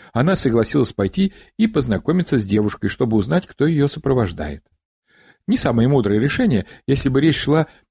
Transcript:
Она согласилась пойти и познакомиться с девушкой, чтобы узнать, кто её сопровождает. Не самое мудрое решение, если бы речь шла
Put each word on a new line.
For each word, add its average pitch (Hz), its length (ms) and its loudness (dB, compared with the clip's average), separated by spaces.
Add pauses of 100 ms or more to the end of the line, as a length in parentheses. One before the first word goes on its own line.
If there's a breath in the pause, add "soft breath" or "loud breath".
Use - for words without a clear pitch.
(120)
Она 156 240 0
согласилась 117 580 0
пойти 185 400 -2 (240 loud breath)
и 220 100 2
познакомиться 147 720 0
с 104 80 0
девушкой, 104 440 -2
чтобы 113 280 -2
узнать, 139 300 -2
кто - 180 -4
её 147 220 2
сопровождает. 90 760 -4 (840 soft breath)
Не 196 100 0
самое 117 300 2
мудрое 107 320 2
решение, 143 460 0 (220 loud breath)
если 135 220 0
бы 135 120 0
речь 151 160 2
шла 151 300 0 (240 soft breath)